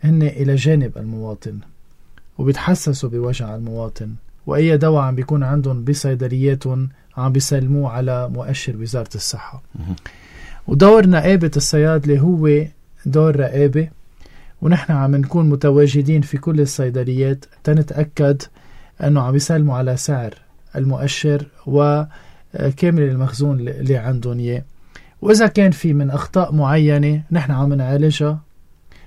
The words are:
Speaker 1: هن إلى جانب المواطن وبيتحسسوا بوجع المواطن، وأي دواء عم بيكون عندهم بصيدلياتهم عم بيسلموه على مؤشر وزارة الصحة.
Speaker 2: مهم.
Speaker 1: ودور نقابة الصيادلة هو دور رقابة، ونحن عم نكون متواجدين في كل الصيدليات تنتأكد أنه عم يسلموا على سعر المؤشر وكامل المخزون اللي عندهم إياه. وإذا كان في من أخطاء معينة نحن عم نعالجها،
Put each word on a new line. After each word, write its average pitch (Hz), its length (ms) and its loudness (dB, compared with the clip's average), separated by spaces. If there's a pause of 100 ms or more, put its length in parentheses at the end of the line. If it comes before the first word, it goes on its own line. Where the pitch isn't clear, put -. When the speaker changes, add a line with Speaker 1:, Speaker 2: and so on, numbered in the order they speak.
Speaker 1:
هن 156 180 4
إلى 139 320 0
جانب 135 440 0
المواطن 110 600 -10 (800)
وبيتحسسوا 139 720 -2
بوجع 120 440 -4
المواطن، 113 600 -10 (320)
وأي 151 300 2
دواء 151 260 2
عم 131 120 -2
بيكون 139 280 -2
عندهم 135 420 -2
بصيدلياتهم 131 1040 -2 (280)
عم 131 160 0
بيسلموه 135 580 0
على 123 380 -4
مؤشر 123 480 -6
وزارة 113 380 -8
الصحة. - 480 -10 (120)
Speaker 2:
مهم. 90 220 -8 (720)
Speaker 1:
ودور 190 400 6
نقابة 170 500 4
الصيادلة 147 640 2
هو 156 460 2 (420)
دور 151 300 2
رقابة، 143 520 0 (720)
ونحن 160 300 2
عم 139 240 2
نكون 151 320 2
متواجدين 143 720 4
في 139 180 -4
كل 156 220 -2
الصيدليات 131 840 -2 (200)
تنتأكد 147 800 0 (600)
أنه 147 180 2
عم 127 160 0
يسلموا 147 400 0
على 127 200 -2
سعر 127 380 -4 (420)
المؤشر 139 720 -2 (200)
وكامل 147 1400 0
المخزون 131 580 -2
اللي 131 360 -2
عندهم 120 420 -4
إياه. 120 260 -6 (580)
وإذا 214 240 4
كان 196 240 4
في 165 220 -2
من 143 180 0
أخطاء 147 440 -2
معينة 147 760 2
نحن 147 220 0
عم 139 220 0
نعالجها، 147 640 0 (680)